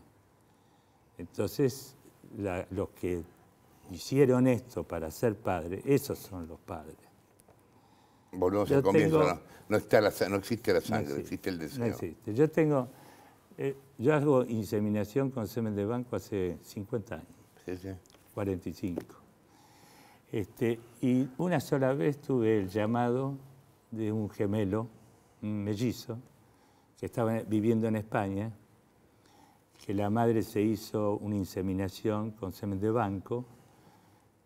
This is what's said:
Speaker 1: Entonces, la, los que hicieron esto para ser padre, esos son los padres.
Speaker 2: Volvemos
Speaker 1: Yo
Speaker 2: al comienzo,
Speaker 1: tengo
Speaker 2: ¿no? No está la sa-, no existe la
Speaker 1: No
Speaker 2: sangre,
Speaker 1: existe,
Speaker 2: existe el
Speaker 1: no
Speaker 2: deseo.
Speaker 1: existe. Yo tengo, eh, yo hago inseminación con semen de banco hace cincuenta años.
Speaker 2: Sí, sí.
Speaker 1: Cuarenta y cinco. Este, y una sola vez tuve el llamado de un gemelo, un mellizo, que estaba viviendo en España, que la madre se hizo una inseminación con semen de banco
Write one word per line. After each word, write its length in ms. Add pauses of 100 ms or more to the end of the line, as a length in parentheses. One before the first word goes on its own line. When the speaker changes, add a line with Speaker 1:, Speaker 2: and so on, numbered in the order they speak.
(1160)
Speaker 1:
Entonces, 800 (420)
la, 340
los 180
que 340 (680)
hicieron 560
esto 360
para 280
ser 240
padre, 500
esos 320
son 300
los 120
padres. 360 (1400)
Speaker 2:
Volvemos 380
Speaker 1:
Yo 80
Speaker 2:
al 60
comienzo, 360
Speaker 1:
tengo 140
Speaker 2:
¿no? 80 (280)
No 80
está 240
la 100
sa-, 180
no 80
existe 360
la 60
Speaker 1:
No 60
Speaker 2:
sangre, 340
Speaker 1:
existe, 20
Speaker 2:
existe 280
el 80
Speaker 1:
no 60
Speaker 2:
deseo. 220
Speaker 1:
existe. 480
Yo 160
tengo, 380 (720)
eh, 180 (240)
yo 160
hago 280
inseminación 840
con 180
semen 280
de 100
banco 300
hace 480
cincuenta 520
años. 120 (380)
Speaker 2:
Sí, 120
sí. 120 (440)
Speaker 1:
Cuarenta 360
y 40
cinco. 420 (1160)
Este, 480 (220)
y 260 (100)
una 220
sola 340
vez 260
tuve 400
el 100
llamado 640 (560)
de 200
un 200
gemelo, 560 (560)
un 200
mellizo, 540 (840)
que 60
estaba 380
viviendo 440
en 100
España, 540 (1300)
que 80
la 160
madre 320
se 200
hizo 560
una 180
inseminación 960
con 200
semen 280
de 100
banco 560 (1000)